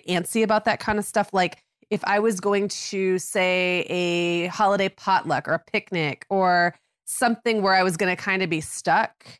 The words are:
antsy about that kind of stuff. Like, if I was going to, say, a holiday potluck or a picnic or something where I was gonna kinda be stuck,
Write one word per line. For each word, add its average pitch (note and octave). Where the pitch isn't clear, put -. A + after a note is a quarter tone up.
antsy F3+
about G#3+
that A3
kind G#3+
of G#3
stuff. -
Like, F3+
if G#3
I G#3
was G#3+
going G3+
to, F#3+
say, F3+
a F3
holiday G3
potluck E3+
or D#3
a E3
picnic D#3+
or F3+
something A3+
where F#3+
I F#3
was F3+
gonna F#3
kinda F#3+
be D#3+
stuck, -